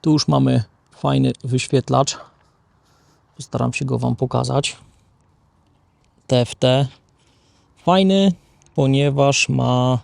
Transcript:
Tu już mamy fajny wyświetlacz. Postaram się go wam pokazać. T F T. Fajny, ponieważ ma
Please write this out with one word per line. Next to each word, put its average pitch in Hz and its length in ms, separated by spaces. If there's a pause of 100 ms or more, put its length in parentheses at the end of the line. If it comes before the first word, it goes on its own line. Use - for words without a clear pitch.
Tu 160 100
już 151 160
mamy 131 360 (280)
fajny 135 400 (120)
wyświetlacz. 131 720 (1160)
Postaram 123 380
się 143 120
go 131 140
wam 123 160
pokazać. 127 640 (1500)
T 127 120
F 120 160
T. 131 320 (920)
Fajny, 190 540 (440)
ponieważ 139 760
ma 127 540